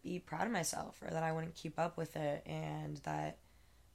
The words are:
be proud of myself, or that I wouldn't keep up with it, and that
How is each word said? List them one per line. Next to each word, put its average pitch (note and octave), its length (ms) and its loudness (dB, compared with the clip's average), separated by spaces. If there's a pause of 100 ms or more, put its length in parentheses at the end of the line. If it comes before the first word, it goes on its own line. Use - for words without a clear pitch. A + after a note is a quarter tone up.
be F3+ 160 0
proud F3 280 0
of A#3+ 60 2
myself, - 500 0
or - 60 -4
that D#3+ 140 2
I D#3+ 80 4
wouldn't D#3+ 240 0
keep - 220 -4
up E3 200 2
with E3 180 -2
it, D3+ 300 2
and D#3 520 -2
that D2+ 400 -2 (580)